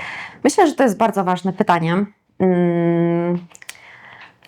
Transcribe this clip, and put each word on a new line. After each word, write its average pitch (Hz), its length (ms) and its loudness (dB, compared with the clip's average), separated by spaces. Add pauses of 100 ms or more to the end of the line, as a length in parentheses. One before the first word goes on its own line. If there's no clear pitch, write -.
(440)
Myślę, 330 220 4
że 285 80 0
to - 80 0
jest 208 160 0
bardzo 202 260 0
ważne 180 280 -2
pytanie. 175 520 0 (340)
Mm, 170 1000 0 (1080)